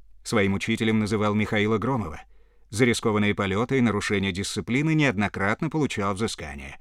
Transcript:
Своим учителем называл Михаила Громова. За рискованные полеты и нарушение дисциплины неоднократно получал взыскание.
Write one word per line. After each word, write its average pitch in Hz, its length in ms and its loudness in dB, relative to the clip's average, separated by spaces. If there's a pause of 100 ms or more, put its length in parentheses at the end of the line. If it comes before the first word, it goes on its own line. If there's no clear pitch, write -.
(240)
Своим 98 280 2
учителем 110 460 0
называл 104 360 2
Михаила 107 440 2
Громова. 104 420 -4 (480)
За 104 160 2
рискованные 104 500 2
полеты 104 440 0
и - 20 4
нарушение 101 500 0
дисциплины 110 600 -2
неоднократно 107 800 0
получал 113 420 0
взыскание. 76 680 -6